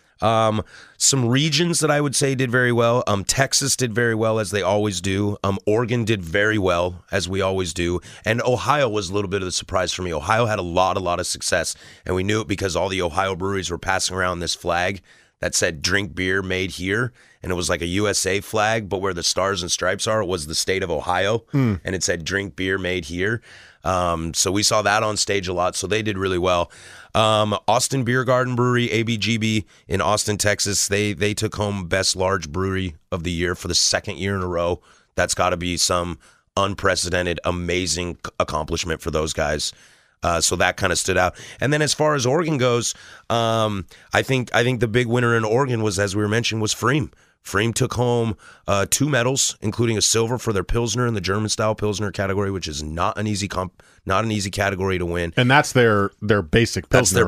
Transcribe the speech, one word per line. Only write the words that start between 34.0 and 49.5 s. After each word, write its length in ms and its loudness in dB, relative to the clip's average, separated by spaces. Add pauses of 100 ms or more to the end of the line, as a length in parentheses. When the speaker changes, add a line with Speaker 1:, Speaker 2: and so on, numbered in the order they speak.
Speaker 1:
year 180 -2
in 60 -2
a 60 -4
row. 340 -2 (320)
That's 220 0
gotta 200 2
be 220 -2
some 400 0 (400)
unprecedented, 880 0
amazing 720 -2 (100)
c-, 140 -10
accomplishment 640 -2
for 100 -6
those 220 -2
guys. 380 -2 (520)
Uh, 180 0
so 140 0
that 220 0
kinda 180 0
stood 220 0
out. 180 2 (260)
And 100 0
then 120 2
as 100 0
far 220 2
as 100 -2
Oregon 320 0
goes, 380 0 (340)
um, 560 0 (280)
I 100 4
think, 320 0
I 80 4
think 160 2
the 80 2
big 200 2
winner 300 2
in 80 2
Oregon 380 2
was, 160 0
as 160 0
we 80 2
were 40 0
mentioning, 340 0
was 120 -2
Freem. 380 0 (340)
Freem 300 0
took 180 0
home, 420 0 (320)
uh, 220 2
two 180 2
medals, 540 0